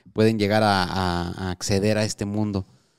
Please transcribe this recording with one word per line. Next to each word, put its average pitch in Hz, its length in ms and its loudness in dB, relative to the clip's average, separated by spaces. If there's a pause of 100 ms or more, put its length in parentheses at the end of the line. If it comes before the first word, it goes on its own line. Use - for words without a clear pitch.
(140)
pueden 110 240 4
llegar 104 240 2
a, 101 220 4
a, 87 520 -2
a 92 140 -6
acceder 104 480 0
a 107 60 0
este 104 200 -6
mundo. 101 400 -2 (340)